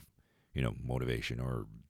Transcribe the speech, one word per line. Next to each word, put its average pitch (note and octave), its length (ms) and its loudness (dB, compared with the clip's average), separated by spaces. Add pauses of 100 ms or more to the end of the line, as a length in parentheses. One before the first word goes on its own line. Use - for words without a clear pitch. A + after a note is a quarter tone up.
(540)
you C2+ 80 2
know, A1+ 200 2
motivation B1 580 2
or, B1 260 0 (240)